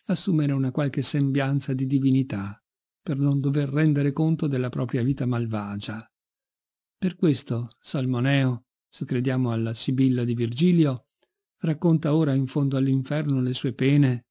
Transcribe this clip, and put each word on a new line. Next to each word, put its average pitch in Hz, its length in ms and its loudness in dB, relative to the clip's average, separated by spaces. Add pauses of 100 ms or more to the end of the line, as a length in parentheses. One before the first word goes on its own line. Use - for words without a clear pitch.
assumere 156 460 0
una 135 200 -2
qualche 143 300 -2
sembianza 139 720 0
di 131 120 -2
divinità 131 720 0 (400)
per 139 180 -4
non 143 200 2
dover 139 300 0
rendere 143 440 2
conto 160 360 0
della 127 200 0
propria 127 340 -2
vita 131 240 0
malvagia. 110 800 -4 (920)
Per 185 160 -4
questo 120 540 -2 (120)
Salmoneo, 131 840 0 (220)
se - 160 -12
crediamo 127 480 -2
alla 113 220 -2
Sibilla 127 500 0
di 120 100 0
Virgilio, 131 720 2 (520)
racconta 160 560 2
ora 147 180 2
in 135 140 0
fondo 139 280 0
all'inferno 135 640 0
le 127 140 -2
sue 131 180 -4
pene 131 580 2